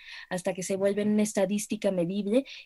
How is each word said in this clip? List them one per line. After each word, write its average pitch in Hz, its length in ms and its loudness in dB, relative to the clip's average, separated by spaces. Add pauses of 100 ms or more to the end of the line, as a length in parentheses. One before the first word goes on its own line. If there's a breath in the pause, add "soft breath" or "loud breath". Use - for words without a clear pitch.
(300 loud breath)
hasta 185 240 -2
que 190 80 -8
se 190 140 -2
vuelven 202 340 2
una 208 140 4
estadística 208 680 0
medible 196 560 2 (200 loud breath)